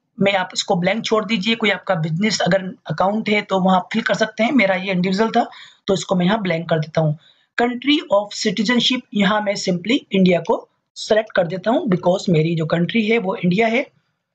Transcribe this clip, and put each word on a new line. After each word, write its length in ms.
में 160
आप 200
इसको 220
blank 280
छोड़ 200
दीजिए, 320
कोई 140
आपका 260
business 460
अगर 300
account 420
है 140
तो 180
वहाँ 320
fill 100
कर 140
सकते 260
हैं। 120
मेरा 220
ये 160
individual 380
था 180
तो 80
इसको 200
मैं 120
यहाँ 160
blank 260
कर 120
देता 200
हूँ। 180
Country 380
of 240
citizenship 680
यहाँ 280
मैं 140
simply 420
India 280
को 160
select 400
कर 100
देता 240
हूँ 180
because 400
मेरी 280
जो 100
country 400
है 120
वो 180
India 300
है। 180